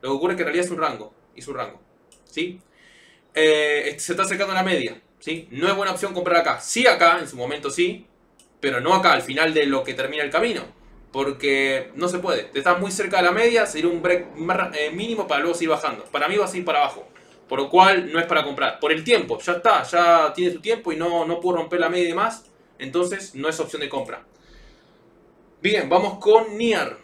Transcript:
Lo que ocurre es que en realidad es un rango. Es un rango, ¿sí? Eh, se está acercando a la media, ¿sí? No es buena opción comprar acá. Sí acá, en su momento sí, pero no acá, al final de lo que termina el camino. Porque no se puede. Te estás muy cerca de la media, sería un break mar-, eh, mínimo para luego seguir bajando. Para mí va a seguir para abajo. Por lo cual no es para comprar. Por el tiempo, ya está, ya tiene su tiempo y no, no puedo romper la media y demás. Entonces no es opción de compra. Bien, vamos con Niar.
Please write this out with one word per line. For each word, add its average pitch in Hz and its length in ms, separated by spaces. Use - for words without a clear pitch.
Lo 131 80
que 139 60
ocurre 180 180
es - 40
que 170 60
en 151 40
realidad 170 180
es 180 60
un 160 80
rango. 123 360
Es - 120
un 143 60
rango, 110 260
¿sí? 180 360
Eh, 151 640
se - 140
está 190 100
acercando 196 300
a - 20
la 185 80
media, 147 360
¿sí? 160 320
No 143 160
es 196 80
buena 196 160
opción 185 200
comprar 180 260
acá. 160 220
Sí 247 280
acá, 170 320
en 156 80
su - 80
momento 139 340
sí, 175 380
pero 127 220
no 165 140
acá, 180 180
al 135 80
final 156 320
de 147 140
lo 135 160
que 131 100
termina 139 300
el 139 80
camino. 180 320
Porque 135 840
no 165 140
se 180 100
puede. 165 280
Te - 120
estás 175 220
muy 196 100
cerca 190 280
de 180 60
la 175 80
media, 226 360
sería 160 200
un 170 140
break 175 340
mar-, 180 400
eh, 151 140
mínimo 208 380
para 147 140
luego 165 120
seguir 165 160
bajando. 143 360
Para 143 220
mí 196 100
va 202 80
a - 20
seguir 180 180
para 151 140
abajo. 135 280
Por 131 120
lo 139 100
cual 180 420
no 160 80
es 170 60
para 156 180
comprar. 135 360
Por 147 120
el 160 120
tiempo, 170 360
ya 175 140
está, 196 300
ya 170 500
tiene 180 180
su 170 80
tiempo 214 320
y 156 40
no, 170 320
no 170 120
puedo 180 180
romper 165 220
la 165 100
media 180 160
y 170 40
demás. 208 420
Entonces 175 560
no 139 120
es 160 120
opción 151 220
de 139 80
compra. 123 360
Bien, 190 260
vamos 185 300
con 214 400
Niar. 190 460